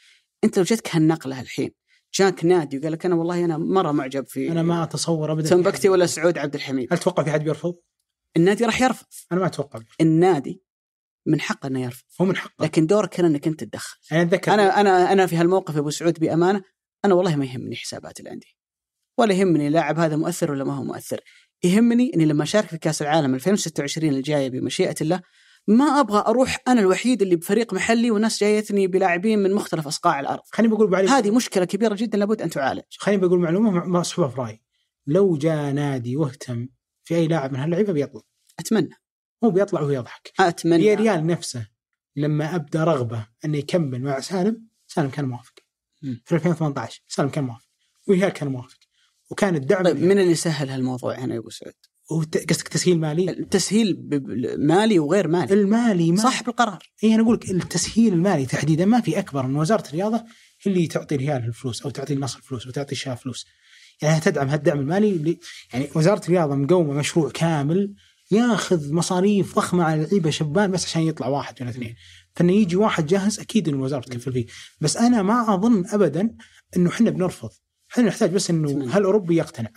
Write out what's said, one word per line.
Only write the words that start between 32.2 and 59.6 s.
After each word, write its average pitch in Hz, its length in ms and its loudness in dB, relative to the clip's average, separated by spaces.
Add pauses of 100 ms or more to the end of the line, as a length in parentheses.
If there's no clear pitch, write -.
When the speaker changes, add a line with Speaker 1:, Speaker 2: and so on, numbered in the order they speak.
Speaker 1:
أن 165 80 -4
تعالج. 131 320 -4 (160)
Speaker 2:
خليني 196 240 0
بقول 180 180 4
معلومة 180 320 2
مع-، 175 140 0
مع 175 160 0
صحبة - 260 -2
في 127 140 -6
رأيي. 110 200 -10 (460)
لو 180 300 2
جاء 147 340 -2
نادي 135 460 -4
واهتم 127 500 -6 (360)
في 165 120 -4
أي 165 120 0
لاعب 143 260 -2
من 127 60 -6
هاللعيبة 175 340 -2
بيطلع. 143 280 -4 (380)
Speaker 1:
أتمنى. 190 360 -2 (480)
Speaker 2:
هو 233 60 4
بيطلع 185 320 0
وهو 147 80 -2
يضحك. 127 500 -6
Speaker 1:
أتمنى. 170 460 2
Speaker 2:
يا 214 100 4
ريال 190 320 0
نفسه 143 400 -6 (480)
لما 151 400 -2
أبدى 165 220 -6
رغبة 123 500 -2 (180)
أنه 151 120 -2
يكمل 139 440 -4
مع 135 180 -4
سالم، 202 480 -4 (200)
سالم 139 220 -2
كان 143 160 -6
موافق. 123 280 -10 (480)
Speaker 1:
مم. 127 240 -10
Speaker 2:
في 170 100 -2
ألفين 165 160 0
وثمانية 147 280 -2
عشر - 280 -12
سالم 143 220 -2
كان 143 140 -4
موافق. 120 240 -10 (400)
وهيال 190 220 4
كان 143 180 -8
موافق. 127 300 -10 (520)
وكان 190 260 0
الدعم 160 280 0
Speaker 1:
طيب، 170 120 2
Speaker 2:
اللي 147 120 0
Speaker 1:
من 196 120 4
اللي 175 160 4
سهل 147 340 -2
هالموضوع 127 460 -4
هنا 123 180 -6
يا 117 60 -4
أبو 110 100 -16
سعود؟ - 240 -18 (380)
Speaker 2:
وت-، 160 380 -4
قصدك - 180 -2
تسهيل 175 320 0
مالي؟ 160 300 -2
Speaker 1:
التسهيل 196 640 0
ب-، 127 220 -6
ب-، 104 440 -4
مالي 185 400 4
وغير 165 280 0
مالي. 170 260 0
Speaker 2:
المالي 202 580 2
ما 175 60 2
Speaker 1:
صاحب 240 320 0
القرار. 220 340 -2 (200)
Speaker 2:
إيه، 220 120 6
أنا 220 80 4
أقول 226 120 4
لك - 160 -6
التسهيل 190 640 0
المالي 170 320 2
تحديدًا 156 400 0
ما 233 160 4
في 165 180 -2
أكبر 139 280 -4
من 131 80 -2
وزارة 156 320 0